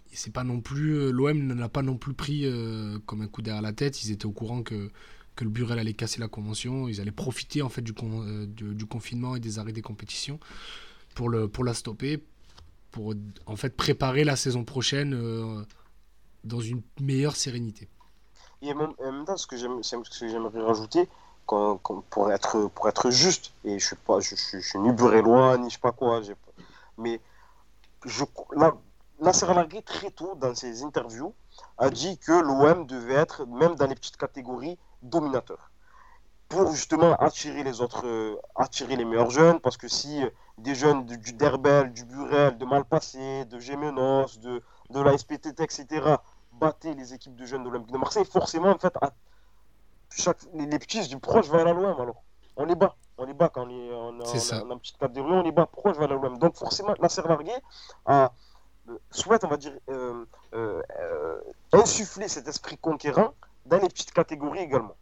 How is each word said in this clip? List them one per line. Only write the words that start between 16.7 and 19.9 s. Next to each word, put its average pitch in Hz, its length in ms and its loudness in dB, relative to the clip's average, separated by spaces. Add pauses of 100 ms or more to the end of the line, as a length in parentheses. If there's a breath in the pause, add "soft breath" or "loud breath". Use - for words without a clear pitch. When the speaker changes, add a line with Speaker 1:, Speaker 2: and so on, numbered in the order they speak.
Speaker 1:
meilleure 139 360 0
sérénité. 120 520 -6 (720 soft breath)
Speaker 2:
Et 143 100 -4
en 139 40 -4
même, 151 220 -2
en 131 140 -6
même 143 140 -8
temps, 190 100 -4
ce - 100 -8
que 131 100 -10
j'aime-, 120 260 -4
c'est 120 200 -6